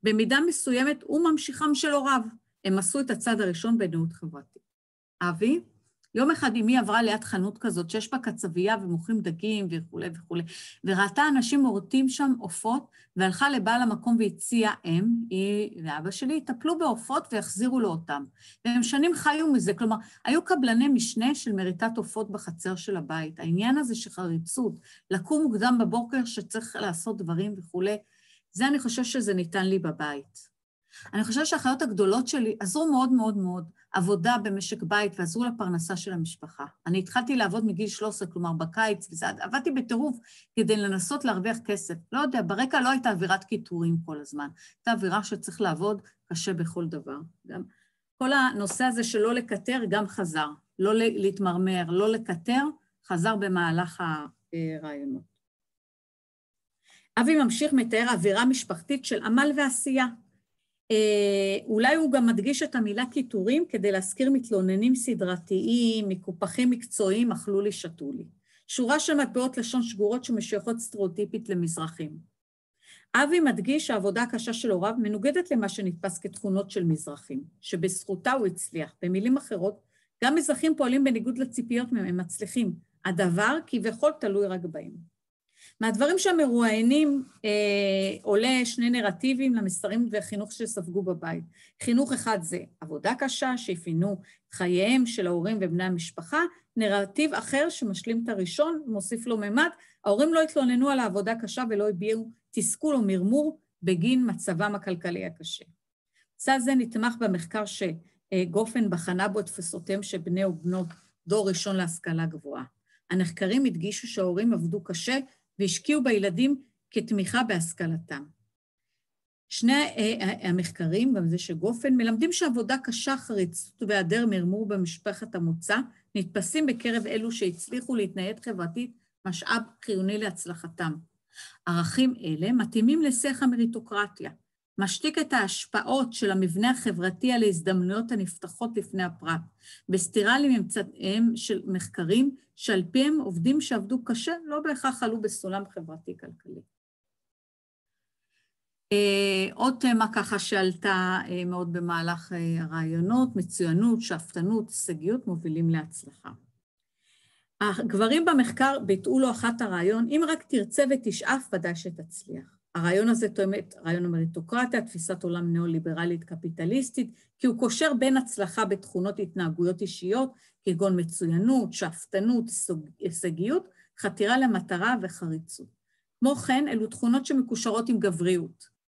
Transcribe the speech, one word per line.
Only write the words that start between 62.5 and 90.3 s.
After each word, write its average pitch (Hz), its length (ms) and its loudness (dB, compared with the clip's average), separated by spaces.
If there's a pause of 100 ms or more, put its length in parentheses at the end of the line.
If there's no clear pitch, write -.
את 302 120 -4
המילה 220 320 0
קיטורים 254 640 0
כדי 202 240 0
להזכיר 190 380 0
מתלוננים 220 640 4
סדרתיים, 220 1120 0
מקופחים 190 640 0
מקצועיים, 226 640 2
"אכלו 202 280 0
לי, 202 120 0
שתו 165 400 -10
לי". - 120 -8 (440)
שורה 254 320 2
של 302 140 0
מטבעות 262 440 0
לשון 240 240 -2
שגורות 226 420 0
שמשויכות 226 540 -2
סטריאוטיפית 208 720 -4
למזרחים. 165 640 -4 (1040)
אבי 294 260 4
מדגיש 262 460 0
שהעבודה 202 360 0
הקשה 240 300 -4
של 233 180 -2
הוריו 196 280 0
מנוגדת 240 520 0
למה 220 180 0
שנתפס 190 500 -6
כתכונות 196 520 -4
של - 140 -2
מזרחים, 147 580 -4 (180)
שבזכותה 185 720 -2
הוא 262 140 0
הצליח. - 560 -6
במילים 196 340 2
אחרות, 196 440 -4 (440)
גם 269 100 4
מזרחים 311 420 2
פועלים 269 280 2
בניגוד 247 340 0
לציפיות 240 540 -2
מהם, 208 120 0
הם 180 120 -2
מצליחים. 180 580 -4 (300)
הדבר 190 640 2
כביכול 226 540 0
תלוי 202 260 2
רק 185 180 -4
בהם. 165 540 -12 (640)
מהדברים 226 380 2
שהמרואיינים, 277 1080 4 (200)
אה, 214 60 0 (720)
עולה 240 420 4
שני 233 260 0
נרטיבים 247 640 2
למסרים 214 580 0
וחינוך 208 400 -4